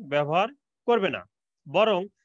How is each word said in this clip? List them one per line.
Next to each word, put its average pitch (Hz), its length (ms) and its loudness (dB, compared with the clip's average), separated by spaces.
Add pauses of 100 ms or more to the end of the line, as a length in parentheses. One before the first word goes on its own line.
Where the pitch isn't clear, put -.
ব্যবহার 147 460 0 (380)
করবে 202 240 2
না, 101 120 -8 (440)
বরং 185 340 2 (240)